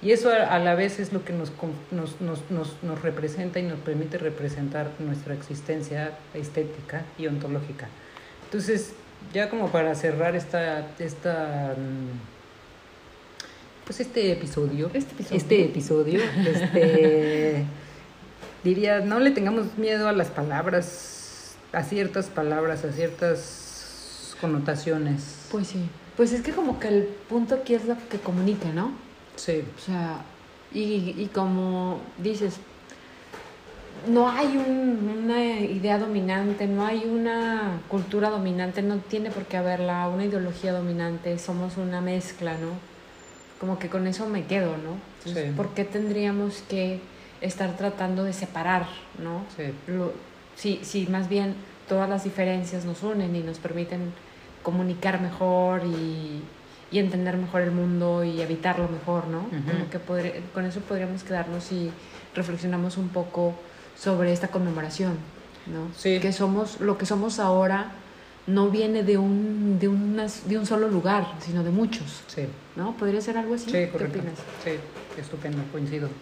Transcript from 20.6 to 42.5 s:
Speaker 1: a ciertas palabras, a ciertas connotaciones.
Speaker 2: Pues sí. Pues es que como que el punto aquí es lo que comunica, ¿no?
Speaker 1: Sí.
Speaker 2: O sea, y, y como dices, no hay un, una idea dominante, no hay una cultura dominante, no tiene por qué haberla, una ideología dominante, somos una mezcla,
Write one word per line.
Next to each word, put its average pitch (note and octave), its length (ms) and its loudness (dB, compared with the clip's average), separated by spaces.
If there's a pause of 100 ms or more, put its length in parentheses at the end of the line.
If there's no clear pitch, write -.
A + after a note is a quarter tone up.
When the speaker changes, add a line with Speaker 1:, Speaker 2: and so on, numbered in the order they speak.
Speaker 1:
a E3 80 0
ciertas F#3+ 460 -2
palabras, D#3 580 0
a D3 60 -2
ciertas - 1500 -4
connotaciones. D3+ 1120 0
Speaker 2:
Pues G3+ 160 0
sí. F#3 140 -4 (360)
Pues A#3 160 6
es A#3+ 80 0
que D4+ 120 -2
como D#4+ 280 0
que A3 80 -2
el G3+ 140 6 (260)
punto A#3 260 2
aquí C4 200 2
es A3 100 2
lo A#3 120 0 (120)
que G#3 100 -4
comunica, F#3 540 0
¿no? G3 200 -2 (440)
Speaker 1:
Sí. D#3+ 260 0 (120)
Speaker 2:
O - 60 -18
sea, E3+ 360 -2 (540)
y, G#3 460 0
y G3+ 160 -4
como F#3 680 0 (200)
dices, G3+ 380 0 (1500)
no A#3+ 240 6
hay C4+ 180 2
un, B3+ 760 2
una A#3 180 2 (180)
idea G3+ 380 2
dominante, G3+ 680 0
no G3+ 180 2
hay A3 220 0
una A3+ 840 0
cultura G3 400 0
dominante, F#3 540 0
no G3+ 160 2
tiene G#3+ 320 -4
por G3 140 -6
qué - 120 -6
haberla, F3+ 520 0
una F#3+ 180 0
ideología F#3 460 -2
dominante, E3+ 680 -2
somos F3+ 400 -4
una F3+ 240 -2
mezcla, F3+ 500 -2